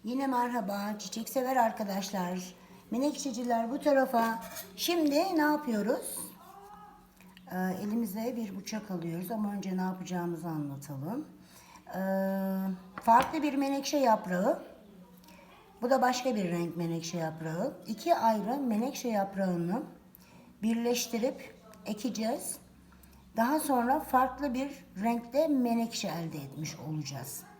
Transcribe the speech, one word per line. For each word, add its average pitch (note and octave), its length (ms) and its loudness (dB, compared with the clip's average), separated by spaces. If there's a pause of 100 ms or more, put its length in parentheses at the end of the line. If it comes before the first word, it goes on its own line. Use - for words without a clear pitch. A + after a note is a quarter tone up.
Yine C4 200 0
merhaba, A3 720 0
çiçek - 300 -8
sever C4 260 0
arkadaşlar. G3 1000 0 (360)
Menekşeciler A#3+ 800 0
bu C#4+ 80 -2
tarafa. B3+ 600 4 (360)
Şimdi D#4+ 400 2
ne E4+ 260 4
yapıyoruz? D4 760 0 (1300)
Ee, F3+ 40 -6
elimize G#3 800 -2
bir G3+ 220 -6
bıçak G#3 340 -8
alıyoruz E3+ 400 -4
ama G#3 220 -2
önce F#3+ 240 -4
ne F#3 40 0
yapacağımızı F3 680 -4
anlatalım. D3 760 -6 (600)
Ee, - 120 -6 (1040)
farklı A#3+ 400 6
bir D4 100 0
menekşe C#4 440 0
yaprağı. G#3+ 680 4 (1160)
Bu A#3+ 80 0
da C4 120 6
başka B3 340 2
bir F#3 160 0
renk E3+ 260 -2
menekşe E3 400 -2
yaprağı. D#3+ 600 -4 (100)
İki E4 280 2
ayrı A3 420 4
menekşe B3 520 0
yaprağını F#3+ 720 0 (800)
birleştirip A#3 920 0 (300)
ekeceğiz. A3 720 -4 (800)
Daha B3+ 220 4
sonra C4 400 4
farklı C4 540 2
bir C4 160 -2 (340)
renkte A#3+ 440 2
menekşe A#3 600 2
elde D#3+ 300 -4
etmiş D3 420 -8
olacağız. C#3 640 -6 (160)